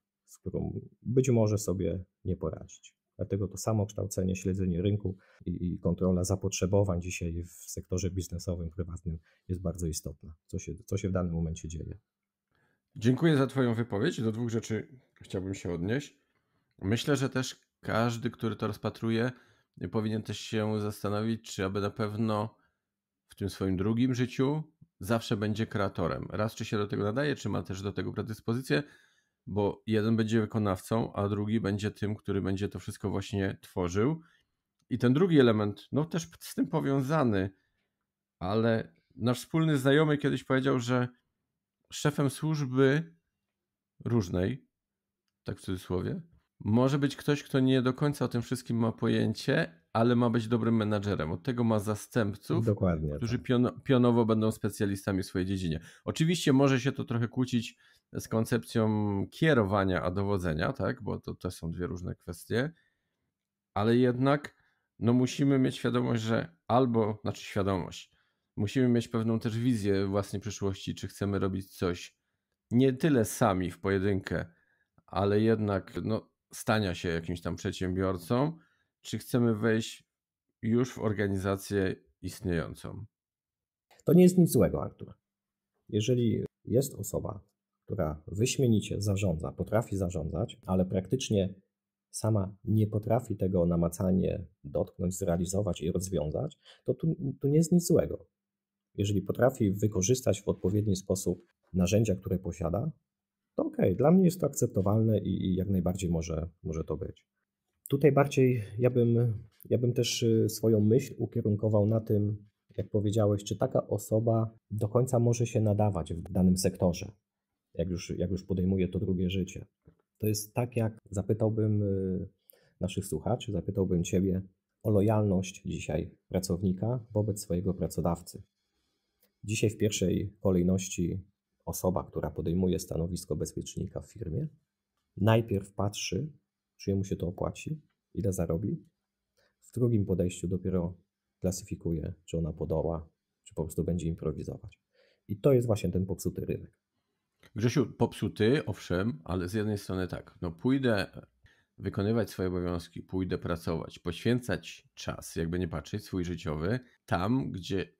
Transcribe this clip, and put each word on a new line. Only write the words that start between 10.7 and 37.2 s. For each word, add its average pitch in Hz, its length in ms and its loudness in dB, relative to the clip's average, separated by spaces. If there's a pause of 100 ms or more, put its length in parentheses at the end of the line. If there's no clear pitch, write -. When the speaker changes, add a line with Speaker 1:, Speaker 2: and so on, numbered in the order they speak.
Speaker 1:
co 101 100 -4
się 98 120 -2
w 90 40 -2
danym 90 200 0
momencie 82 360 -4
dzieje. 82 300 -10 (1000)
Speaker 2:
Dziękuję 127 400 4
za 135 100 4
twoją 123 280 2
wypowiedź. 113 460 -2
Do 113 120 0
dwóch 117 180 -2
rzeczy 110 380 -2 (340)
chciałbym 95 320 -4
się 95 180 -6
odnieść. 101 460 -4 (640)
Myślę, 117 340 2
że 131 120 0
też - 320 -4 (200)
każdy, 117 500 0
który 110 260 -4
to 113 100 -4
rozpatruje, 113 640 -2 (600)
powinien 110 300 -2
też 107 160 -8
się 107 420 -2
zastanowić, 104 720 -4
czy 101 100 -2
aby 98 160 -2
na 101 100 -2
pewno 107 640 -2 (720)
w - 60 -20
tym 98 160 -4
swoim 95 260 -2
drugim 113 380 0
życiu 131 480 -2 (380)
zawsze 113 360 -2
będzie 107 300 -2
kreatorem. 92 640 -2
Raz, 107 240 -4
czy 117 100 -8
się 117 140 -4
do 104 80 0
tego 101 180 -2
nadaje, 131 320 -2
czy - 120 -6
ma 98 140 -2
też 95 200 -8
do 98 100 -4
tego 101 200 -4
predyspozycję, 117 720 -4 (640)
bo 104 400 -2
jeden 110 300 2
będzie 110 240 2
wykonawcą, 107 720 -2
a 101 160 -2
drugi 104 320 0
będzie 101 300 -2
tym, 104 240 -4
który 98 280 -2
będzie 98 260 -2
to 101 100 -8
wszystko 104 320 -6
właśnie 98 500 -2
tworzył. 101 600 0 (720)
I 120 80 -4
ten 123 140 4
drugi 160 280 6
element, 107 520 4
no 135 120 0
też 165 240 -6 (120)
z - 140 -14
tym 285 140 0
powiązany, 139 800 2 (880)